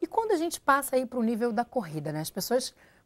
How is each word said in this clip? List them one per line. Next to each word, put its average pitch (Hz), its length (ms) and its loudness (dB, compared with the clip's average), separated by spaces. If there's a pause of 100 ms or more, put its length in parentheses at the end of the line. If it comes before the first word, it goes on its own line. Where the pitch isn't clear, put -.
E 349 60 -2
quando 440 240 0
a 392 40 4
gente 320 240 0
passa 277 360 2
aí 262 100 2
pro 240 160 -4
nível 226 320 0
da 233 100 2
corrida, 156 480 -4
né? 151 100 -2
As 160 80 -6
pessoas, 240 440 -2 (320)